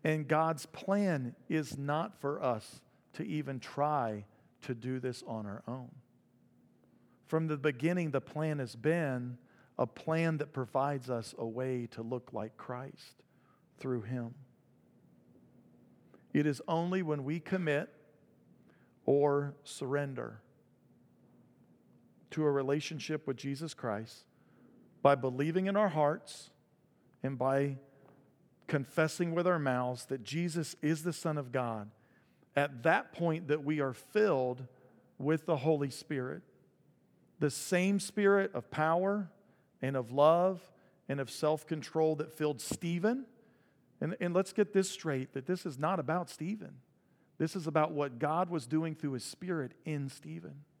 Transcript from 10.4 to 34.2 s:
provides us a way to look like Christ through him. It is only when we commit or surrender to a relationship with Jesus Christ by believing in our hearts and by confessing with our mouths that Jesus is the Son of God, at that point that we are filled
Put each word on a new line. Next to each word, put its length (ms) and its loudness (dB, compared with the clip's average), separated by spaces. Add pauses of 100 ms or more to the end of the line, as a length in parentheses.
provides 560 -2
us 260 -4
a 120 -4
way 400 -4
to 160 -10
look 280 -6
like 240 -6
Christ 680 -12 (540)
through 240 -2
him. 340 -6 (2000)
It 120 4
is 220 0
only 340 2
when 220 -2
we 160 -2
commit 500 0 (1160)
or 580 4
surrender 800 -4 (1900)
to 120 0
a 80 6
relationship 760 0
with 120 -2
Jesus 360 -6
Christ 520 -6 (760)
by 140 10
believing 520 0
in 100 2
our 100 6
hearts 640 0 (760)
and 140 -2
by 400 2 (880)
confessing 680 2
with 140 2
our 100 4
mouths 500 0
that 160 -4
Jesus 580 -2
is 220 0
the 100 -2
Son 240 -2
of 160 -6
God, 360 -2 (680)
at 260 0
that 300 4
point 340 0
that 160 2
we 160 0
are 140 0
filled 760 2 (500)